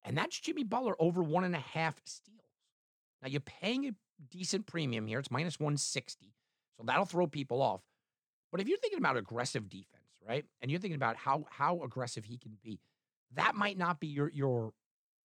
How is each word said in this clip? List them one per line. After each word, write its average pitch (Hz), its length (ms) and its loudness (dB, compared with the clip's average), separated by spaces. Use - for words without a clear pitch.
And - 140 -2
that's 277 220 0
Jimmy 320 240 -2
Butler 226 360 0
over 175 240 6
one 165 220 4
and 180 100 0
a 156 40 -2
half 160 440 -2
steals. - 360 -16
Now, 135 80 -6
you're 139 100 0
paying 247 480 -2
a 262 40 -2
decent 180 380 -2
premium 120 400 0
here. 110 120 0
It's 143 120 -6
minus 151 280 0
one 147 180 2
sixty. - 560 -6
So 117 80 -14
that'll 139 200 4
throw 175 220 2
people 135 340 0
off. 107 200 2
But 170 80 0
if 196 80 -2
you're 370 120 2
thinking 415 200 -2
about 147 160 4
aggressive 113 540 -2
defense, - 340 -18
right, 135 160 -2
and 123 80 -4
you're 160 100 0
thinking 185 160 -4
about 123 200 2
how, 139 340 0
how 170 320 0
aggressive 120 440 -6
he 120 120 -12
can 110 260 -18
be, 110 160 -10
that 175 220 2
might 202 220 0
not 175 220 0
be 160 80 -4
your, 143 220 2
your 127 440 0